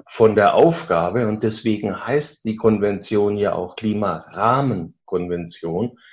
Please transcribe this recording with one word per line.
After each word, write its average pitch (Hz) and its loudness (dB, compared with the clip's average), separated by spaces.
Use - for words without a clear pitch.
von 110 4
der 101 6
Aufgabe, 110 2
und 110 -4
deswegen 107 -2
heißt 147 -4
die 110 -4
Konvention 104 0
ja 101 0
auch 90 -6
Klimarahmenkonvention, 95 -4